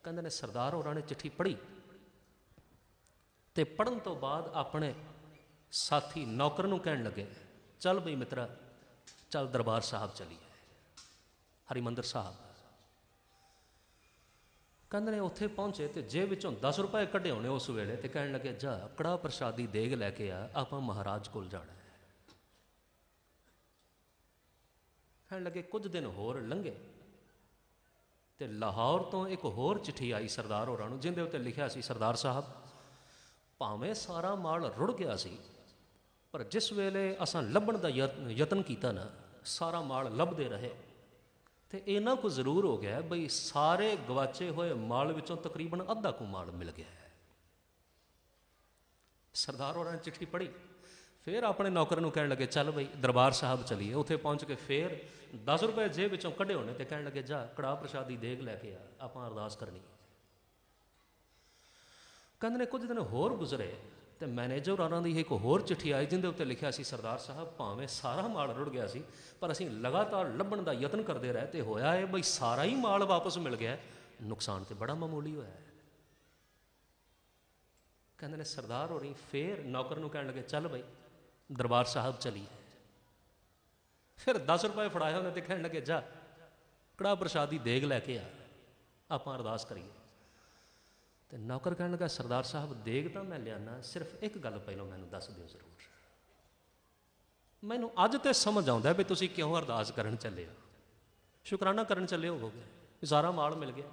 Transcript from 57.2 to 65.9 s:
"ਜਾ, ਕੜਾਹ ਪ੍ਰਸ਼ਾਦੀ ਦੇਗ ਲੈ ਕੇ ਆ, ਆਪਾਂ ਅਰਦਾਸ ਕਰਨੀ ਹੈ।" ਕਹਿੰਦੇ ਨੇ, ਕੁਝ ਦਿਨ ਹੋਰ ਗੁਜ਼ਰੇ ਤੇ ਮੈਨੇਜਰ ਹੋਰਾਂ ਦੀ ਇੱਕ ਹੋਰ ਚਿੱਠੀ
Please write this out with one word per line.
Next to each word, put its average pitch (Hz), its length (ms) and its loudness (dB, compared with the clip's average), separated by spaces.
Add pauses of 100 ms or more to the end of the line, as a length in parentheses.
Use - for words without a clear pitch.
"ਜਾ, 127 240 -4
ਕੜਾਹ 139 300 -2
ਪ੍ਰਸ਼ਾਦੀ 131 400 -6
ਦੇਗ 120 240 -4
ਲੈ 113 160 -6
ਕੇ 95 200 -10
ਆ, - 40 -14 (200)
ਆਪਾਂ 127 280 -10
ਅਰਦਾਸ 107 280 -6
ਕਰਨੀ 101 220 -10
ਹੈ।" 95 60 -18 (2500)
ਕਹਿੰਦੇ 233 180 0
ਨੇ, 240 80 2
ਕੁਝ 240 200 -4
ਦਿਨ 233 120 0
ਹੋਰ 147 360 2
ਗੁਜ਼ਰੇ 120 420 -2 (440)
ਤੇ 156 60 -4
ਮੈਨੇਜਰ 135 540 0
ਹੋਰਾਂ 170 220 2
ਦੀ 165 180 2
ਇੱਕ 156 120 0
ਹੋਰ 127 300 6
ਚਿੱਠੀ 156 280 0